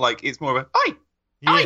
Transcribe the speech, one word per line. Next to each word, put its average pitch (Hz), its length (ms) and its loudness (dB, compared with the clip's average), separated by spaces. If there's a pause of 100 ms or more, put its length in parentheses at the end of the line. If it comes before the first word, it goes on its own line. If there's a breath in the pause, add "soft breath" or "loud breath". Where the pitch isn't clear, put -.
Like, 117 220 -2
it's 135 180 -6
more 135 160 -2
of 135 80 -2
a - 40 -20 (200)
oi, - 60 -8 (520)
oi. - 180 2